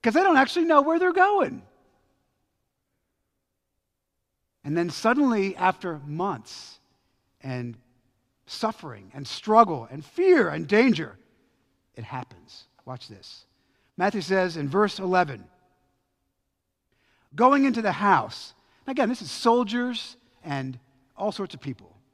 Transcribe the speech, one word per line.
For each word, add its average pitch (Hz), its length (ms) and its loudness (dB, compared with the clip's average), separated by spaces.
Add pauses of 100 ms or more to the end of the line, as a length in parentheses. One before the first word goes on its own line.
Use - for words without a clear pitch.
'Cause 226 120 0
they 339 80 4
don't 359 140 4
actually 320 300 2
know 302 140 6
where 320 200 0
they're 370 120 0
going. 381 500 0 (3000)
And 151 140 -4
then 170 120 -2
suddenly, 226 680 0
after 180 500 -4
months 156 720 -8 (640)
and 123 340 -10 (680)
suffering 120 680 -8
and 139 140 -14
struggle 185 640 2
and 143 140 -14
fear 349 440 4
and 156 180 -6
danger, 208 520 2 (760)
it 113 80 -14
happens. - 600 -16 (220)
Watch 127 220 -16
this. - 360 -20 (540)
Matthew 196 240 0
says 180 340 0
in 143 120 -4
verse 196 300 0
eleven, 180 460 0 (1900)
"Going 269 300 4
into 233 180 0
the 196 100 0
house." 160 600 0 (340)
Now 269 40 -10
again, 262 180 0
this 240 140 -6
is 156 80 -12
soldiers 240 840 -2 (260)
and 135 360 -8 (380)
all 196 160 -4
sorts 196 220 -10
of 135 60 -18
people. - 360 -14 (180)